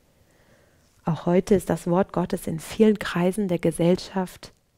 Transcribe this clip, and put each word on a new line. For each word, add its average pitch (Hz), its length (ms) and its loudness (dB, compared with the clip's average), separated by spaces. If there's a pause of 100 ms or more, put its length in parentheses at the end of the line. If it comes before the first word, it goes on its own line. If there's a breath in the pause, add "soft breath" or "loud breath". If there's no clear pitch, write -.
(1040 soft breath)
Auch 165 220 -2
heute 180 260 4
ist 185 160 2
das 165 160 -2
Wort 180 260 0
Gottes 180 360 -4
in 160 120 -6
vielen 214 380 2
Kreisen 185 500 -2
der 175 120 -2
Gesellschaft 175 920 -2 (240)